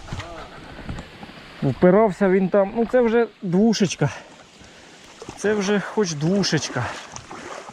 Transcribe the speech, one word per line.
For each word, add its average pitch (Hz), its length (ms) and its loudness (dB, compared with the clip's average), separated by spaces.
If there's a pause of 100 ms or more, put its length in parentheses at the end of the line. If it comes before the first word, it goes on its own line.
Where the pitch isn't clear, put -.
(1600)
Впирався 180 680 4
він 190 200 4
там, 196 280 2
ну 233 160 0
це 254 80 4
вже 233 260 4 (160)
двушечка. 185 680 2 (1300)
Це 208 180 0
вже 202 260 2
хоч 185 320 -2
двушечка. 156 760 0 (880)